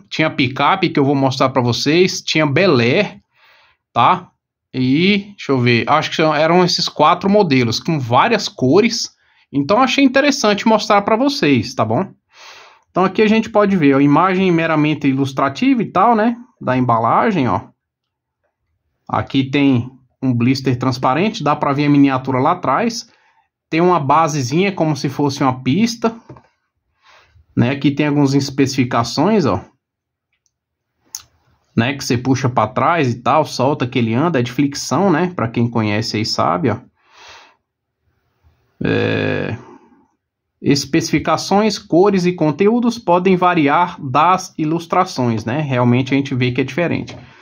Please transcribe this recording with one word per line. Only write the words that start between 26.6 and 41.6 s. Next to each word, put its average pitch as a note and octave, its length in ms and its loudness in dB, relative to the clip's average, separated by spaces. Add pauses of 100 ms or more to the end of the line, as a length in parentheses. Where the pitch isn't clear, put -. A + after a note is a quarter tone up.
né? B2 140 2
Aqui C#3+ 220 -2
tem D3+ 160 0
algumas C#3+ 260 2
especificações, C3+ 1120 0
ó. F#2 180 -2 (2250)
Né? B2 160 0
Que C#3 100 -12
você B2 140 -2
puxa B2+ 320 -2
pra A2 180 0
trás C#3 460 0
e - 80 -12
tal, C#3+ 240 2
solta C#3+ 400 -2
que B2 140 -4
ele A2+ 160 0
anda, D#3 240 0
é B2 40 0
de B2 80 -8
flexão, D3 600 -2
né? F3 240 0
Pra A#2+ 120 -4
quem A#2+ 220 -2
conhece A2 480 -2
aí A2 80 -2
sabe, C#3+ 460 -2
ó. - 80 -6 (2000)
É, G#2+ 720 -2 (1080)
especificações, D#3+ 1160 -2